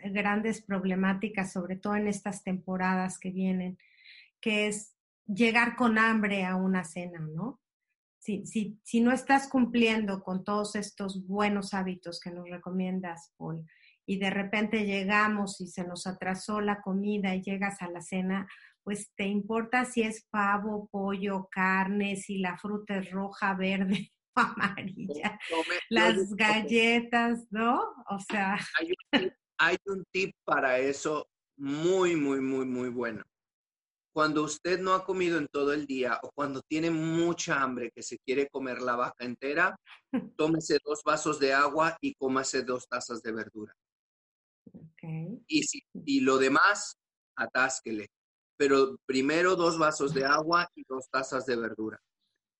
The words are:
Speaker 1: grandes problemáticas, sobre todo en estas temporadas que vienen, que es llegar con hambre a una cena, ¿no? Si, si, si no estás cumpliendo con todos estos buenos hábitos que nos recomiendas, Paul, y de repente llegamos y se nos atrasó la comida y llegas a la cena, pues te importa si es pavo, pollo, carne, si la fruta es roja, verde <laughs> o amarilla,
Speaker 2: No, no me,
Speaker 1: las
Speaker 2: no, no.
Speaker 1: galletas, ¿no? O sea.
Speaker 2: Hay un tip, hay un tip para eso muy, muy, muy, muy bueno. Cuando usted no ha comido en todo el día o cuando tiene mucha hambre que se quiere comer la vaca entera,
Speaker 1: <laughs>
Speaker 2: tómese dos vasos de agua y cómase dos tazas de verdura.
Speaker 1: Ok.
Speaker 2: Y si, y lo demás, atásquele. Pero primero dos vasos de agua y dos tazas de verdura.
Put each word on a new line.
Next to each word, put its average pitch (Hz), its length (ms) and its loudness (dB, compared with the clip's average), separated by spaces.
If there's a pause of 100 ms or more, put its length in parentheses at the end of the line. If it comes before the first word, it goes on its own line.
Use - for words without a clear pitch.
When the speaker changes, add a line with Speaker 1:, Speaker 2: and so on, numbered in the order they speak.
Speaker 1:
grandes 208 580 0
problemáticas, 190 920 0
sobre 185 240 -6
todo 208 200 -2
en 208 120 0
estas 202 340 -4
temporadas 185 760 -2
que 185 120 -8
vienen, 185 480 -2 (600)
que 214 260 0
es 208 280 -6 (320)
llegar 233 500 4
con 220 220 4
hambre 208 460 4
a 185 120 0
una 185 280 2
cena, 175 360 -10
¿no? 160 400 -6 (580)
Si, - 280 -6
si, - 360 -4
si - 180 0
no 240 120 6
estás 269 360 2
cumpliendo 226 760 2
con 185 180 -4
todos 208 320 -2
estos 196 520 -6
buenos 202 480 0
hábitos 185 440 -4
que 180 120 -12
nos 175 200 -12
recomiendas, 180 840 -6
Paul, 160 280 -8 (400)
y 190 140 -4
de 196 120 0
repente 214 540 0
llegamos 202 760 0
y 175 80 -10
se 175 180 -8
nos 175 200 -8
atrasó 185 540 -4
la 208 200 0
comida 196 540 -2
y 185 80 -4
llegas 196 400 -4
a 175 80 -8
la 175 100 -10
cena, 190 480 -2 (340)
pues 208 340 -8
te 202 80 -4
importa 226 600 0
si 240 180 -2
es 220 280 -4
pavo, 208 640 0
pollo, 196 580 -2
carne, 190 680 0
si 196 220 -6
la 180 180 -2
fruta 208 420 -6
es 185 120 -6
roja, 196 440 -4
verde 190 580 0 (100)
<laughs> - 140 -6
o 247 40 4
amarilla, - 960 -4 (100)
Speaker 2:
No, 165 80 -2
no 160 120 0
me, 175 200 -2
Speaker 1:
las 220 280 4
Speaker 2:
no, 190 120 2
no. 208 80 -6
Speaker 1:
galletas, 233 1120 2
¿no? 233 300 2 (280)
O 196 120 -4
sea. 202 380 -2 (200)
Speaker 2:
Hay 165 120 -2
un 185 60 0 (220)
tip, 185 140 0 (260)
hay 170 180 4 (100)
un 190 260 -4
tip 185 220 -2 (100)
para 135 340 2
eso 139 500 0 (280)
muy, 170 600 2
muy, 139 240 2
muy, 131 260 0
muy 123 240 -2
bueno. 117 340 -4 (920)
Cuando 156 300 4
usted 175 360 -2
no 185 140 2
ha 185 100 2
comido 180 340 2
en 147 100 -2
todo 143 240 0
el 147 140 -2
día 123 360 -2
o 131 100 -12
cuando 139 300 -4
tiene 160 280 0
mucha 165 680 0
hambre 123 340 -2
que 117 80 -16
se - 160 -12
quiere 139 300 0
comer 127 320 -6
la 123 160 0
vaca 123 280 -2
entera, 147 520 -2 (360)
Speaker 1:
<laughs> - 240 -4
Speaker 2:
tómese 160 480 2
dos 147 200 -4
vasos 151 360 0
de 135 120 4
agua 147 480 2
y 139 140 -4
cómase 131 480 0
dos 123 260 -4
tazas 120 340 -6
de 113 100 -6
verdura. 107 420 -10 (1000)
Speaker 1:
Ok. - 300 -20 (460)
Speaker 2:
Y 302 160 2
si, - 180 -8 (220)
y 139 160 2
lo 131 180 6
demás, 160 580 4 (400)
atásquele. 117 720 -2 (500)
Pero 139 380 6 (100)
primero 151 480 4
dos 170 240 2
vasos 151 360 2
de 135 100 2
agua 160 500 2
y - 140 -16
dos 131 220 -8
tazas 131 360 -2
de 127 100 0
verdura. 110 440 -4 (600)